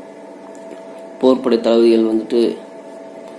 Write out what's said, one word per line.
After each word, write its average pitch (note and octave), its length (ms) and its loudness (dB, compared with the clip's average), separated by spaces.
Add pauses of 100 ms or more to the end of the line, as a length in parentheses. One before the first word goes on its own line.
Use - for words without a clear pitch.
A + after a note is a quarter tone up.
(1200)
போர்ப்படை B2+ 380 4
தளபதிகள் A2+ 460 4
வந்துட்டு A2 500 0 (840)